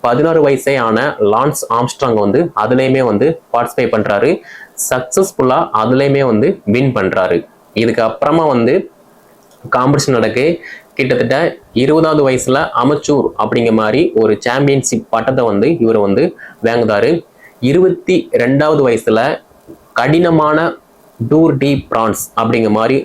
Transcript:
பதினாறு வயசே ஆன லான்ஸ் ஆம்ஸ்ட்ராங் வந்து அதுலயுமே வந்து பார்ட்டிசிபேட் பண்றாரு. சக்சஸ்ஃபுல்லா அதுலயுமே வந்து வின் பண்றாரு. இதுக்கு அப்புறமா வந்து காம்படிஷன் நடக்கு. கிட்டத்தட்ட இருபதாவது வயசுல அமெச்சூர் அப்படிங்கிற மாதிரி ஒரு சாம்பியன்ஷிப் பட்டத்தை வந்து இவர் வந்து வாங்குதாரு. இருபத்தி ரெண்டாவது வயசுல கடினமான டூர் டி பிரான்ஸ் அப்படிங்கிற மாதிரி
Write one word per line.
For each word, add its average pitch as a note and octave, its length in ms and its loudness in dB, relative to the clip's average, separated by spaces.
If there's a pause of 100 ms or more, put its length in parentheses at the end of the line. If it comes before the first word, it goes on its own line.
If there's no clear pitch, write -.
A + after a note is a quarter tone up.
பதினாறு D3 480 2
வயசே C#3 300 0
ஆன A#2 400 0
லான்ஸ் A2+ 540 0
ஆம்ஸ்ட்ராங் A#2+ 420 -2
வந்து G#2 420 0
அதுலயுமே C3 460 0
வந்து A#2+ 380 0 (120)
பார்ட்டிசிபேட் A#2+ 240 -2
பண்றாரு. A2+ 640 0 (500)
சக்சஸ்ஃபுல்லா C#3 840 -2
அதுலயுமே C3+ 500 2
வந்து B2 400 0
வின் B2 280 0
பண்றாரு. F2+ 560 0 (240)
இதுக்கு A2+ 300 0
அப்புறமா D3 440 0
வந்து C3 440 0 (840)
காம்படிஷன் C#3+ 340 0
நடக்கு. B2 500 0 (340)
கிட்டத்தட்ட C3 640 -2 (160)
இருபதாவது D3+ 580 2
வயசுல C3 380 0 (160)
அமெச்சூர் C#3+ 440 0 (100)
அப்படிங்கிற A2+ 340 0
மாதிரி A2 420 0
ஒரு G#2+ 240 2
சாம்பியன்ஷிப் C3 720 -2
பட்டத்தை A2+ 340 0
வந்து A2+ 340 0
இவர் A2+ 200 2
வந்து G#2 380 0 (260)
வாங்குதாரு. A#2 640 0 (360)
இருபத்தி F3 720 0
ரெண்டாவது C#3+ 560 2
வயசுல A#2 520 0 (520)
கடினமான D#3 840 0 (540)
டூர் D3+ 280 4
டி C#3 300 -2
பிரான்ஸ் A2+ 480 -2
அப்படிங்கிற A2+ 340 0
மாதிரி A#2 340 0